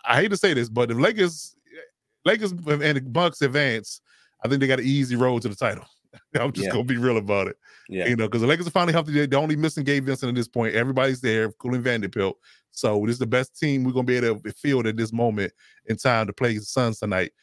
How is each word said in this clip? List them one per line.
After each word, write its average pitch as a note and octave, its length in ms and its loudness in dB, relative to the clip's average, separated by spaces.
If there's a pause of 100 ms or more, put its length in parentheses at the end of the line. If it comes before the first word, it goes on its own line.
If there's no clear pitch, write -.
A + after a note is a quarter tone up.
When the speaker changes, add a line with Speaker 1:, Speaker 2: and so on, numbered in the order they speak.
Speaker 1:
I A#2+ 160 4
hate G#3 100 0
to G3 60 0
say F3+ 180 2
this, A#2+ 140 -2
but A#2+ 220 0
if A#2 80 0
Lakers F3+ 560 0 (720)
Lakers G#3 280 2
and F3 100 -10 (340)
the C3 60 0
Bucks D3+ 400 0
advance, C3 580 -2 (440)
I A#2+ 40 0
think C#3 120 2
they C3+ 60 4
got C3 140 2
an A#2 60 -2
easy C3+ 300 0
road B2 260 2
to B2 60 -4
the G#2 80 -6
title. G#2+ 280 -4 (280)
<laughs> - 220 -20
I'm C3 180 0
just G2 140 -4
Speaker 2:
Yeah. G2+ 60 -2
Speaker 1:
gonna A#2+ 120 0
be B2 120 -2
real A#2+ 220 2
about G2 300 0
it. - 80 -10 (320)
Speaker 2:
Yeah. F#2 200 -4
Speaker 1:
You A#2+ 80 2
know, A2 120 0
'cause A2+ 120 -2
the A2+ 60 2
Lakers E3+ 200 0
are E3 40 -6
finally F3 220 2
healthy. D3+ 340 2
They're C3+ 120 2
only D#3 180 0
missing D3+ 280 -2
Gabe C#3 200 0
Vincent C3 260 -2
at B2 40 -2
this A#2+ 140 -2
point. A2+ 260 -2
Everybody's C3 460 0
there, A2 260 2
including B2 360 -4
Vanderbilt. G2+ 560 -2 (320)
So G#2+ 340 0
this A#2 100 0
is B2 40 -6
the B2 80 -2
best B2 320 -2
team C#3 260 0
we're B2+ 80 0
gonna B2+ 120 0
be B2 120 2
able A#2 240 0
to G#2+ 120 -10
field C3 340 0
at A2 100 -2
this A2 160 -2
moment A2 400 0 (340)
in A2 100 -2
time A2+ 300 2
to G2+ 60 -6
play A#2 260 0
the G#2 60 -8
Suns A#2 360 0
tonight. F#2+ 320 -2 (100)